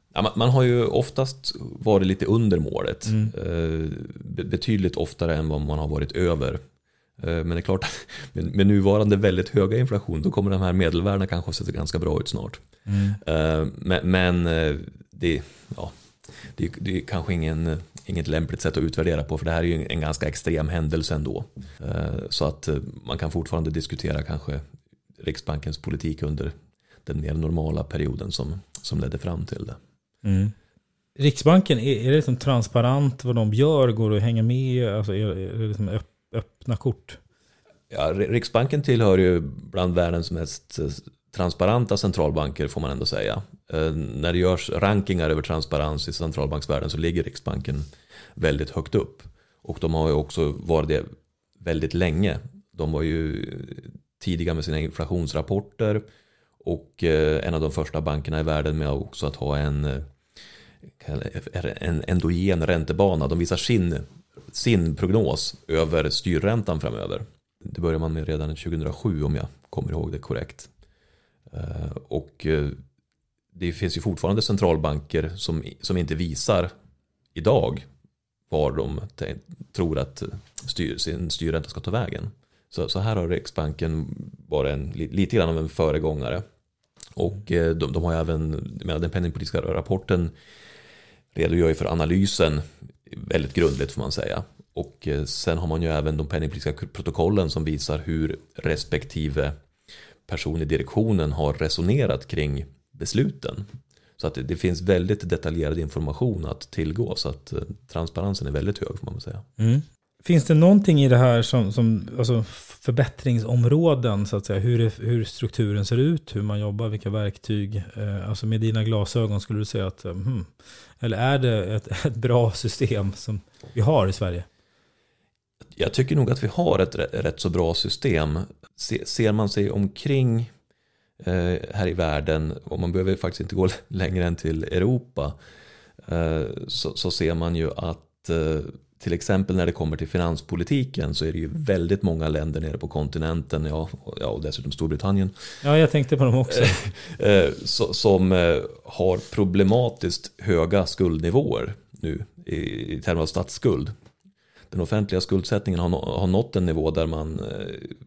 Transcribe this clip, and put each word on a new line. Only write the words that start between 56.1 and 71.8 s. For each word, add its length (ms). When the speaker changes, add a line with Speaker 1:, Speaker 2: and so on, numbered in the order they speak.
Speaker 1:
och, 380
eh, 440
en 60
av 80
de 100
första 300
bankerna 380
i 40
världen 340
med 120
också 380
att 80
ha 220
en, 280
eh, 160
en 460
endogen 580
räntebana. 640
De 120
visar 180
sin, 380
sin 440
prognos 600
över 420
styrräntan 720
framöver. 400
Det 180
började 180
man 140
med 140
redan 280
tjugohundrasju, 680
om 120
jag 120
kommer 220
ihåg 200
det 80
korrekt. 500
Eh, 380